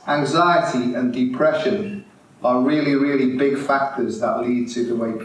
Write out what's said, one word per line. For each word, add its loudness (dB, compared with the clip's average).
anxiety, 2
and 0
depression 0
are 2
really, 2
really 2
big 2
factors -2
that -2
lead -2
to -2
the -2
way -2